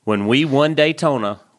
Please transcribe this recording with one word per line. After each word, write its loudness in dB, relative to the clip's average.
when -2
we 2
won 2
Daytona -2